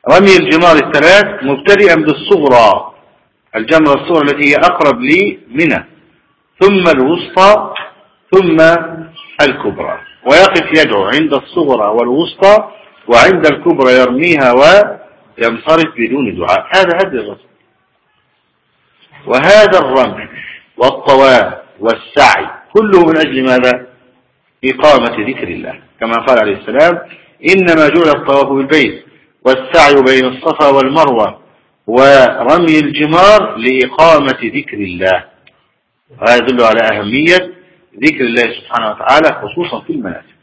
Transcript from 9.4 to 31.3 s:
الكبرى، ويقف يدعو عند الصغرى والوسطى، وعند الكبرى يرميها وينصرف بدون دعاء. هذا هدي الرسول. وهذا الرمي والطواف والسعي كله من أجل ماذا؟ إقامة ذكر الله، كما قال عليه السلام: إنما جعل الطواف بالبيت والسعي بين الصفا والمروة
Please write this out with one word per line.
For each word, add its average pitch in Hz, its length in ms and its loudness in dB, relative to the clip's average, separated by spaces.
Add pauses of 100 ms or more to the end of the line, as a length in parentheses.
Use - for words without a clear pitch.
الكبرى، 110 580 -6 (320)
ويقف 160 540 2
يدعو 101 180 -2
عند 147 300 -2
الصغرى 135 540 -4
والوسطى، 156 840 0 (360)
وعند 151 380 2
الكبرى 139 480 0
يرميها 131 580 0
وينصرف 151 1400 0 (100)
بدون 117 400 -6
دعاء. 90 380 -2
هذا 175 280 0
هدي 151 140 -6
الرسول. 104 200 -12 (1900)
وهذا 185 520 4
الرمي 127 500 -4 (480)
والطواف 131 760 2 (260)
والسعي 113 680 -2 (260)
كله 202 320 2
من 160 120 0
أجل 135 260 -2
ماذا؟ 127 440 0 (800)
إقامة 127 640 0
ذكر 131 180 -10
الله، - 320 -14 (200)
كما 113 160 -4
قال 117 240 0
عليه 104 180 -2
السلام: 165 420 0 (560)
إنما 165 320 2
جعل 156 280 2
الطواف 139 300 0
بالبيت 135 600 -2 (400)
والسعي 143 560 2
بين 131 240 2
الصفا 151 440 -2
والمروة 135 760 0 (420)